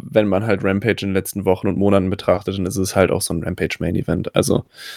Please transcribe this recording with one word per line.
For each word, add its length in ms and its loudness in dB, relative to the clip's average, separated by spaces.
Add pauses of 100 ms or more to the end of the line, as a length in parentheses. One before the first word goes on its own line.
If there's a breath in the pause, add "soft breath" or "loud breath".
wenn 240 2
man 180 2
halt 160 0
Rampage 400 0
in 60 -4
den 60 -2
letzten 300 -2
Wochen 220 2
und 120 0
Monaten 320 4
betrachtet, 460 0
dann 100 -2
ist 100 -4
es 180 -2
halt 160 4
auch 120 0
so 120 -4
ein 80 -2
Rampage-Main-Event. 920 -2
Also, 300 0 (300 loud breath)